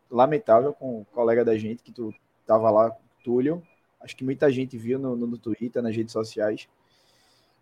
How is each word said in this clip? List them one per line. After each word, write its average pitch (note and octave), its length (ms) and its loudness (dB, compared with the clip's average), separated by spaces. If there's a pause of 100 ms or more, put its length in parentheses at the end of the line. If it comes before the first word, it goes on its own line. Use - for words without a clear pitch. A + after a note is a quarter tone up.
lamentável C3 640 4
com B2 260 -10
um G#2 40 -16 (100)
colega A#2 320 2
da A2+ 120 2
gente, A2 260 -8
que - 80 -20
tu A2 220 -10 (320)
tava A2 260 4
lá, A2+ 240 4 (280)
Túlio, C3 380 0 (400)
acho - 140 -20
que - 80 -12
muita C#3 280 0
gente B2+ 260 -4
viu A#2 200 -4
no, C3 180 -4
no, A#2+ 120 -4
no A#2+ 100 -6
Twitter, A#2 440 -6
nas A2+ 140 -4
redes A2+ 160 -6
sociais, A2 560 -4 (960)